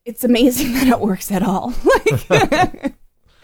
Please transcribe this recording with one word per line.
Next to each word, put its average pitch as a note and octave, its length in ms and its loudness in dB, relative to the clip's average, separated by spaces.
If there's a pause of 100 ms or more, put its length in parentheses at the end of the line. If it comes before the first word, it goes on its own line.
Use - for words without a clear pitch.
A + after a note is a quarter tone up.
it's A#3 200 -10
amazing A#3+ 480 2
<laughs> - 20 -4
that C4 140 2
it A#3 100 2
works G3 320 -4
at G3 140 -2
all. G3+ 340 -2
<laughs> - 60 -4 (440)
Like, - 640 0 (500)